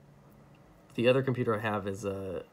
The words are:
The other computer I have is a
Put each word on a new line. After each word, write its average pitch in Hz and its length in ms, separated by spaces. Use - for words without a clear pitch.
The 117 120
other 131 140
computer 123 340
I 104 40
have 104 260
is 98 180
a 98 380